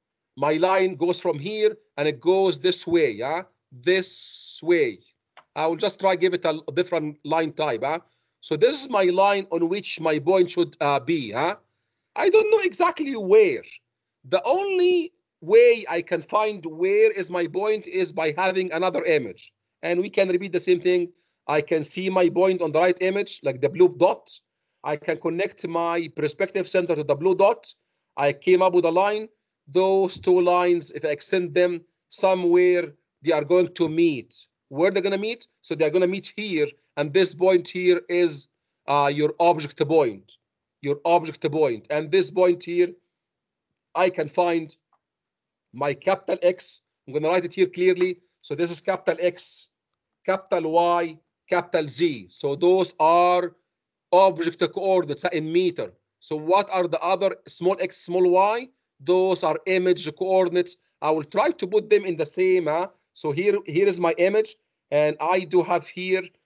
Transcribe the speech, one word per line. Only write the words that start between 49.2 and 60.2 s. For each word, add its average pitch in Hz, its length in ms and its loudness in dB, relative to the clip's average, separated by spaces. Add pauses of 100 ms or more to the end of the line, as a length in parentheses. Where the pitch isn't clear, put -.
X, - 480 -6 (560)
capital 185 480 -4
Y, 170 440 0 (320)
capital 175 380 -2
Z. 131 420 -4
So 143 280 -6
those 180 420 2
are 175 560 4 (560)
object 170 500 4 (120)
coordinates 185 600 -2
in 156 200 -4
meter. 170 400 -2 (260)
So - 160 -10
what 180 360 0
are 185 180 -2
the 156 120 -4
other 185 360 -2 (100)
small 185 340 -2
x, 185 180 -6
small 180 300 0
y? 208 400 2 (300)
Those 180 460 0
are 156 220 0
image 180 500 0
coordinates. 180 600 0 (260)